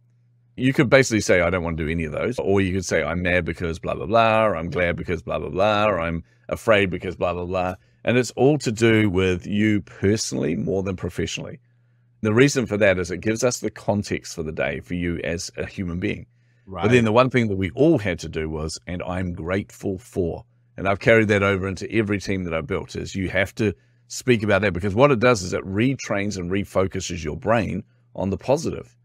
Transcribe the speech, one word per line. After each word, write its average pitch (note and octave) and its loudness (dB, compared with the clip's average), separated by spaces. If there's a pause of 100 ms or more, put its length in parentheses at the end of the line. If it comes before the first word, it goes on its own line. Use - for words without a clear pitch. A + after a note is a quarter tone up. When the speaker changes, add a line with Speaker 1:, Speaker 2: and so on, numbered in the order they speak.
(560)
Speaker 1:
You B2+ 0
could C3 2
basically B2+ 4
say, F#2+ 4
"I F2 2
don't F2+ -2
want E2 -4
to D#2+ -2
do D2+ -2
any E2 -2
of D2 -6
those." D#2+ -4
Or G2 2
you F#2+ 0
could F#2 -2
say, E2+ 0
"I'm E2+ -4
mad F2+ 2
because E2 -4
blah, D#2 -4
blah, D2 -8
blah," A2 4
or, G2 0
"I'm E2+ -6
glad E2+ 0
because E2+ -4
blah, D#2+ -4
blah, D#2+ -8
blah," G#2 2
or, G2 0
"I'm E2 -4 (260)
afraid G2+ 4
because F2 -6
blah, F2+ 0
blah, F2 -4
blah." F#2 -2 (300)
And A2+ 2
it's A#2+ 0
all C#3 4
to C3+ -4
do A2 4
with F#2 0
you G#2 2
personally C3 -2
more F#2+ -2
than F#2+ -4
professionally. D#2+ -8 (640)
The G#2+ 2
reason C3 4
for G2+ -2
that G2 4
is F2+ -4
it F2 -6
gives A2 -2
us B2 0
the G#2+ -6
context - -4
for E2+ -8
the D#2 -6
day C#2 -4
for - -10
you F2 -2
as E2+ -6
a D2+ -6
human F2 -8
being. F#2+ -4 (400)
But F#2 -2
then A#2 2
Speaker 2:
Right. A#2+ 6
Speaker 1:
the G#2+ 2
one B2 6
thing A#2 2
that G2 -4
we F#2 -2
all E3 4
had G2 -4
to D#2+ -10
do D#2 -6
was, D#2 -6
"And F2 -8
I'm F2+ -4
grateful F#2 -6
for." E2 -6 (320)
And F2+ -4
I've G2 0
carried A2+ 6
that G#2 4
over G2 2
into F#2+ -8
every G#2 0
team F#2+ -4
that E2 -4
I've D#2+ -4
built, F2 -6
is E2 -8
you F#2+ -4
have G2 -2
to G#2+ 0 (340)
speak A#2 0
about G2+ 4
that, G#2 2
because F2+ -2
what C3+ 6
it A#2+ 2
does A#2 4
is F2+ -6
it C2+ -4
retrains G2+ -2
and F2 -6
refocuses F#2+ -2
your D2+ -6
brain G2 -2 (340)
on F#2+ -2
the F#2+ -2
positive. - -4